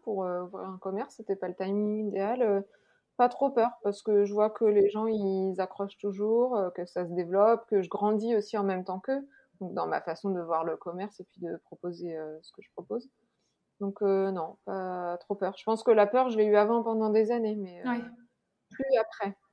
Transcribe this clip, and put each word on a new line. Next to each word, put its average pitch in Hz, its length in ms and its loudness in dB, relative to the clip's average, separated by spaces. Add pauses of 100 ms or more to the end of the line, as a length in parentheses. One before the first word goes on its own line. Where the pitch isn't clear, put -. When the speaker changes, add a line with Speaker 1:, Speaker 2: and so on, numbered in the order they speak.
Speaker 1:
pour, 196 220 -4
euh, 180 180 -4
ouvrir 185 240 -12
un 185 100 -10
commerce, 196 380 -8
c'était 202 220 -6
pas 185 100 -8
le 180 80 -8
timing 208 540 -2
idéal, 214 320 -2
euh, 202 180 2 (560)
pas 247 140 4
trop 269 200 0
peur, 240 200 2 (120)
parce 202 200 -4
que 202 240 4
je 202 80 -4
vois 214 160 4
que 220 160 0
les 208 240 6
gens, 214 180 -4
ils 190 520 0
accrochent 196 400 -6
toujours, 220 580 0
euh, 185 140 0
que 175 140 -8
ça 180 220 -6
se 170 60 -8
développe, 196 540 4
que 202 140 2
je 175 60 -4
grandis 214 480 0
aussi 208 220 -2
en 202 60 0
même 185 200 -2
temps 185 160 -6
qu'eux, 277 260 -4 (360)
donc 175 120 -10
dans 165 140 -4
ma 156 140 -2
façon 180 300 -6
de 180 100 -2
voir 165 240 -2
le 160 100 -4
commerce 180 460 -10
et - 20 -14
puis - 160 -20
de 175 240 -8
proposer, 170 540 -10
euh, 156 240 -10
ce - 100 -20
que - 100 -20
je - 120 -20
propose. 226 360 -8 (680)
Donc, 202 220 -6
euh, 196 300 2
non, 175 340 -6
pas 180 540 -6
trop - 160 -6
peur. 196 220 -4
Je - 60 -20
pense 220 200 0
que 247 80 4
la 208 160 8
peur, 254 220 2
je 226 80 -2
l'ai 214 80 6
eue 208 120 6
avant 220 260 4
pendant 220 260 0
des 214 220 4
années, 220 240 -2
mais, 180 300 -10
euh, 254 40 -4
Speaker 2:
Ouais. 240 140 -2 (680)
Speaker 1:
plus 269 280 0
après. 202 380 -4 (160)